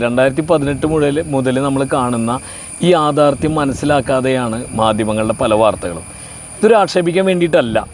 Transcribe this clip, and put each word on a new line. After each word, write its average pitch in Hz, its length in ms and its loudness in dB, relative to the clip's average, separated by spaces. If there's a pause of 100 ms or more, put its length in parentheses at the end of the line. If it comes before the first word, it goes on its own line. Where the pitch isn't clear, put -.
രണ്ടായിരത്തി 131 420 0
പതിനെട്ട് 143 440 0
മുതൽ, 147 220 2 (200)
മുതൽ 127 200 0 (120)
നമ്മൾ 135 140 0 (120)
കാണുന്ന 120 380 -2 (540)
ഈ 175 100 4
യാഥാർത്ഥ്യം 151 640 2
മനസ്സിലാക്കാതെയാണ് 131 1000 0 (220)
മാധ്യമങ്ങളുടെ 110 600 0
പല 117 220 2
വാർത്തകളും. 90 440 0 (520)
ഇതൊരു 220 240 4
ആക്ഷേപിക്കാൻ 180 480 0
വേണ്ടിയിട്ടല്ല. 160 480 2 (160)